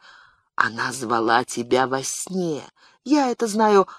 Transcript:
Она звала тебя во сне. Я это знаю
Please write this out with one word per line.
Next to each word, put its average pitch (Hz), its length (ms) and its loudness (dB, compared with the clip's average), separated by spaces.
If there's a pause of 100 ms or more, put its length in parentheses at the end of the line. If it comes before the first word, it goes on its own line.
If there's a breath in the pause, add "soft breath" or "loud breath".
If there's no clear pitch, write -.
(540 soft breath)
Она 117 380 -2
звала 117 520 0
тебя 123 420 0
во 135 160 -4
сне. 170 600 -6 (420 soft breath)
Я 269 260 2
это 233 160 -2
знаю 208 420 4 (100)